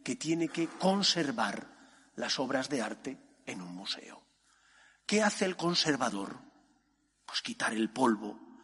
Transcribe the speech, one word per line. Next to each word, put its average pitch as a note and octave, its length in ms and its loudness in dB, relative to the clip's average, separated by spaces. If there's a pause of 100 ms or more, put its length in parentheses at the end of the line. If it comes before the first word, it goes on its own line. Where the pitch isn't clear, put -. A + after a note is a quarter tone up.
que F3+ 140 -4
tiene E3 320 0
que E3 180 -2
conservar D#3+ 1040 0 (460)
las A#2+ 240 -2
obras C3 280 -2
de C3+ 140 -2
arte A2+ 360 -6 (280)
en F#2+ 160 -8
un F2 100 -10
museo. - 540 -10 (800)
¿Qué G#3 160 4
hace G#3 220 2
el F#3 120 2
conservador? B2 840 0 (840)
Pues - 160 -6
quitar - 340 -2
el G#2+ 160 2
polvo G#2+ 500 2 (240)